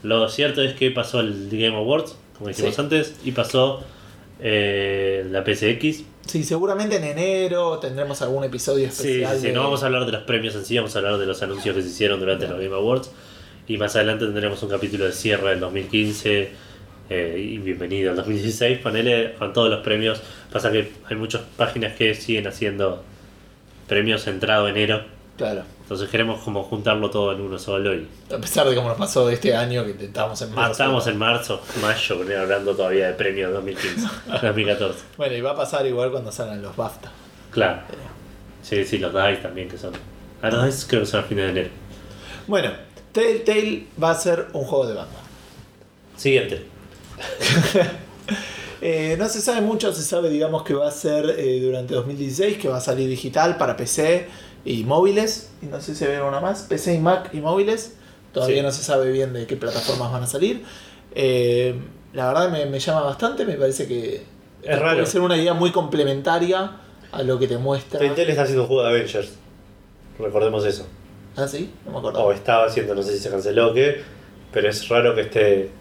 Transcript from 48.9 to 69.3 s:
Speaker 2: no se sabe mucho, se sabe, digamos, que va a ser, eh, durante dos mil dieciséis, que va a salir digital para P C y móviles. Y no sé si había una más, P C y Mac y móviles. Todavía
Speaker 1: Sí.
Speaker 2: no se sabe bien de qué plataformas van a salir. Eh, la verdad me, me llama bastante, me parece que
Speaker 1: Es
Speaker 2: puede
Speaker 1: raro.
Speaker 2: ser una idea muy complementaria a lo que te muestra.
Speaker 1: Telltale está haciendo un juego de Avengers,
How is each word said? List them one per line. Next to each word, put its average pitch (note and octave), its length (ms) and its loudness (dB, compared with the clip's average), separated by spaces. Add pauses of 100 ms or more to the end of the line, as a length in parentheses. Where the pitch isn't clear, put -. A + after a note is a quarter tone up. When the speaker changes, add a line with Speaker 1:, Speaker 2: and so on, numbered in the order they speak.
Speaker 2:
no G#3+ 100 0
se G#3+ 120 -4
sabe A#3 200 2
mucho, G#3+ 320 2
se D#3 100 -4
sabe, E3+ 280 2
digamos, D#3 320 0
que - 120 -2
va C#3+ 140 2
a - 40 2
ser, D3+ 440 0
eh, C3 240 2
durante B2+ 340 -2
dos B2 120 0
mil C#3+ 100 -6
dieciséis, D3 420 0
que F#3 100 -2
va C3 80 0
a B2+ 40 -2
salir C3 280 0
digital D3 480 0
para B2+ 200 0
P B2 100 -4
C E3+ 420 2 (360)
y A2+ 200 -2
móviles. G3 640 2 (120)
Y D#3+ 40 -12
no C#3+ 140 -8
sé D3+ 140 -8
si D#3 100 -4
había C#3+ 200 0
una C#3 160 0
más, F#3+ 220 -2
P - 160 -4
C F3 160 0
y E3 40 2
Mac F3+ 340 2
y D3+ 60 -6
móviles. G3+ 580 0 (360)
Todavía C3+ 260 2
Speaker 1:
Sí. C#3 40 2
Speaker 2:
no C#3 80 2
se C3+ 140 -6
sabe C3+ 260 2
bien C3 220 0
de A#2 140 -6
qué B2 100 -4
plataformas A#2+ 560 -2
van B2 100 -2
a A#2+ 40 -4
salir. F#3+ 360 0 (520)
Eh, B2 600 4 (380)
la C3 160 0
verdad E3 220 4
me, D3+ 160 0
me C#3 120 -4
llama D#3 240 2
bastante, G3 420 -2
me G3+ 100 -2
parece C3+ 340 0
que A#2+ 280 -4
Speaker 1:
Es - 60 -12 (400)
Speaker 2:
puede D3 160 0
Speaker 1:
raro. D#3+ 280 2
Speaker 2:
ser F3+ 160 2
una F3 140 4
idea E3 180 4
muy E3+ 180 2
complementaria E3+ 1000 2 (380)
a - 120 -4
lo B2+ 160 2
que B2+ 100 2
te A#2+ 100 -2
muestra. C3+ 400 -2
Speaker 1:
Telltale D3 320 2
está D3 120 4
haciendo C3 200 4
un A2+ 60 0
juego C3 160 4
de A#2 60 4
Avengers, A2+ 400 0 (880)